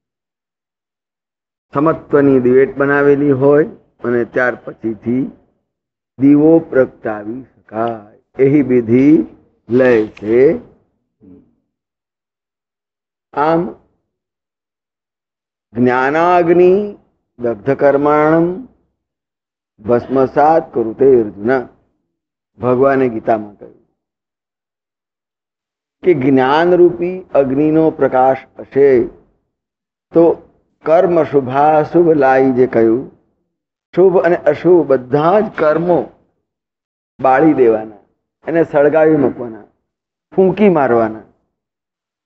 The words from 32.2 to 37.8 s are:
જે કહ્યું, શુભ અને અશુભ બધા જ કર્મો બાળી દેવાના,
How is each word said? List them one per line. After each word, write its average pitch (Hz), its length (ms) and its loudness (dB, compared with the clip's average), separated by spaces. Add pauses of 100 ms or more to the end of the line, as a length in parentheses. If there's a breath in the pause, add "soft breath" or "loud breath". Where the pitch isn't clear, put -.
જે 123 140 2
કહ્યું, 120 440 -2 (840)
શુભ 180 240 2
અને 170 180 0
અશુભ 160 500 0
બધા 143 540 0
જ 196 40 -2 (140)
કર્મો 160 520 -2 (1080)
બાળી 135 340 0
દેવાના, 110 420 -2 (500)